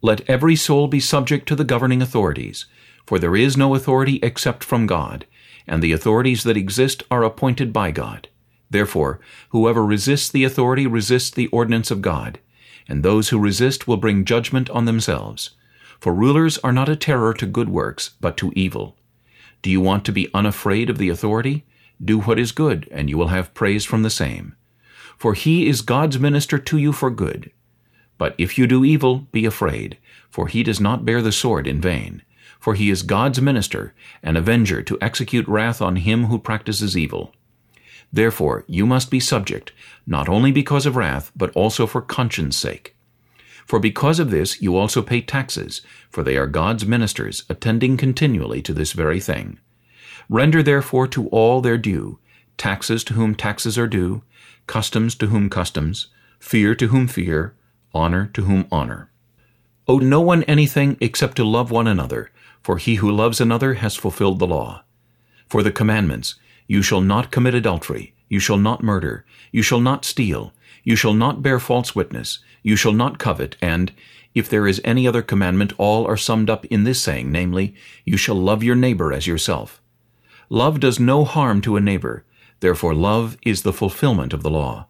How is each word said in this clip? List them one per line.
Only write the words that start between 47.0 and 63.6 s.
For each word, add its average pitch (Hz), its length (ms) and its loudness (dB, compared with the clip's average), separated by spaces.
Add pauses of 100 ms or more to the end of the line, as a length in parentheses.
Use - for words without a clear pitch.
attending 123 480 0
continually 113 680 0
to - 100 -6
this 73 200 -2
very 80 260 0
thing. - 400 -6 (680)
Render 151 340 4
therefore 135 460 2
to 123 200 -4
all 117 320 4
their 120 180 2
due, 85 420 -4 (360)
taxes 113 480 -4
to 113 100 -6
whom 107 200 0
taxes 104 420 -4
are 117 120 0
due, 98 340 -2 (460)
customs 110 480 -2
to 110 100 -2
whom 101 240 0
customs, 87 560 -4 (320)
fear 110 380 2
to 123 100 0
whom 123 220 2
fear, 87 480 -4 (380)
honor 87 380 0
to 98 120 -4
whom 95 280 2
honor. 64 380 -4 (760)
Owe 127 120 4
no 135 240 4
one 170 220 4
anything 147 540 2
except - 380 -2
to 123 80 0
love 117 260 0
one 113 160 2
another, 65 440 -2 (320)
for 90 160 -2
he 117 160 0
who 101 160 2
loves 110 280 2
another 120 360 2